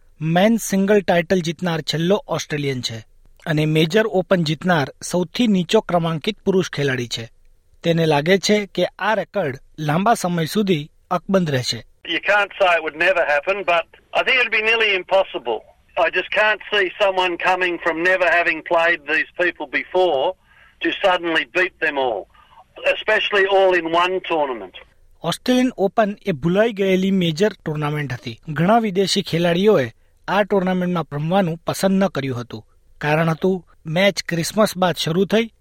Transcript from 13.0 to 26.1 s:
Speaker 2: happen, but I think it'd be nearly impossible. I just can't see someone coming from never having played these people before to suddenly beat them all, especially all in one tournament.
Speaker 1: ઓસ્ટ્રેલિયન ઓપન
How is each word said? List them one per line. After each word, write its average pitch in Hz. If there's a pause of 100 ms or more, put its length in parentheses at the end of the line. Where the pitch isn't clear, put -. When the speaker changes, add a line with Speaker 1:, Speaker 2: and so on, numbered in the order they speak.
Speaker 2:
happen, 147
but 170 (340)
I 175
think 247
it'd 226
be 220
nearly 220
impossible. 180 (400)
I 165
just 180 (100)
can't 214 (120)
see 196 (160)
someone 185 (160)
coming 180
from 165
never 185
having 170 (140)
played 165 (160)
these 156
people 156
before 151 (580)
to 160 (140)
suddenly 170 (100)
beat 185
them 147
all, 117 (720)
especially 202
all 190
in 165
one 175 (180)
tournament. 127 (340)
Speaker 1:
ઓસ્ટ્રેલિયન 247
ઓપન 196 (100)